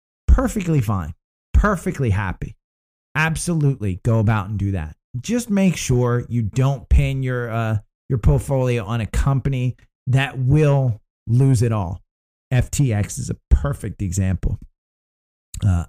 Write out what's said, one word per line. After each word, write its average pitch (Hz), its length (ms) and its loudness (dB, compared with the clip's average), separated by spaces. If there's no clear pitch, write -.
perfectly 175 540 2
fine, 95 340 -4
perfectly 180 560 2
happy. 95 460 -4
Absolutely 147 880 0
go 113 160 2
about 107 300 0
and 107 100 -4
do 98 140 -2
that. 80 240 -6
Just 233 300 -4
make 190 260 2
sure 123 520 0
you 117 140 -2
don't 131 460 -2
pin 135 340 2
your, 123 260 -4
uh, 110 300 -2
your 135 100 0
portfolio 127 640 2
on 117 160 -4
a 110 60 -4
company 131 720 -2
that 131 280 0
will 135 640 2
lose 123 340 4
it 117 80 2
all. 95 320 -4
F 127 220 0
T 135 200 2
X 101 260 -2
is - 120 -8
a 107 60 -6
perfect - 500 0
example. 95 580 -2
Uh, 87 220 2